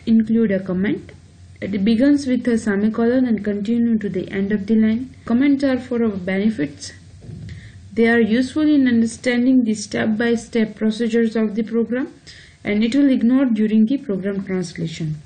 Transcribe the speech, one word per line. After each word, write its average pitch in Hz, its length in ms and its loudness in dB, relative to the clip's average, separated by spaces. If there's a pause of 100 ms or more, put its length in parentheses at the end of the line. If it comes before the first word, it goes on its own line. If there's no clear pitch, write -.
include 226 460 2
a 185 80 0
comment. 190 500 -4 (500)
It 196 240 -4
begins 269 440 2
with 247 180 0
a 233 120 2
semicolon 220 680 0
and 208 180 -2
continue 220 540 0
to 208 100 -4
the 180 220 -6
end 196 220 -2
of 196 140 -2
the 226 100 2
line. 226 480 0
Comments 277 400 2
are 254 160 0
for 240 240 -2
our 208 120 -2
benefits. 190 760 -4 (1000)
They 226 160 2
are 233 140 4
useful 254 420 0
in 294 240 4
understanding 240 800 2
the 214 100 0
step-by-step 226 1000 -2
procedures 220 580 0
of 214 220 -2
the 226 80 -2
program, 233 500 -2 (480)
and 208 220 0
it 233 100 0
will 285 160 4
ignore 254 360 2
during 220 400 2
the 269 120 0
program 196 460 -4
translation. 165 800 -6